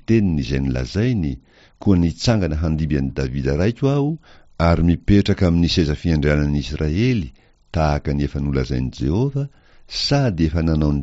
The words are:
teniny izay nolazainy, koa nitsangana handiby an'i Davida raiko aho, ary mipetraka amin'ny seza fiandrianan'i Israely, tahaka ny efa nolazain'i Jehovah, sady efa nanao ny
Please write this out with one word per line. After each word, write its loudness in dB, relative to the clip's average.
teniny 2
izay -2
nolazainy, -2
koa 2
nitsangana 0
handiby 0
an'i -2
Davida -2
raiko 0
aho, 0
ary 2
mipetraka 2
amin'ny 2
seza 0
fiandrianan'i 0
Israely, -2
tahaka 0
ny -2
efa -8
nolazain'i -2
Jehovah, -2
sady -2
efa -2
nanao 2
ny -2